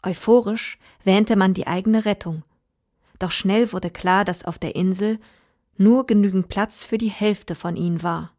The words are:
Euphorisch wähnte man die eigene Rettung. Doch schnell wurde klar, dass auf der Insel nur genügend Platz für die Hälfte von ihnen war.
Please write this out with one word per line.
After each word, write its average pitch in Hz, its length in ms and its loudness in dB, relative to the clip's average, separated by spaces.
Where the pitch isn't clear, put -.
Euphorisch 214 760 0
wähnte 208 340 4
man 190 160 4
die 180 140 -4
eigene 214 380 0
Rettung. 175 400 -4
Doch 175 140 -4
schnell 214 400 2
wurde 180 180 -6
klar, 185 340 0
dass 180 200 -6
auf 165 140 -8
der - 180 -8
Insel 190 420 0
nur 247 300 4
genügend 196 420 2
Platz - 360 -4
für 226 120 -4
die 220 140 -2
Hälfte 202 460 -4
von 175 200 -6
ihnen 170 280 -4
war. 165 340 -6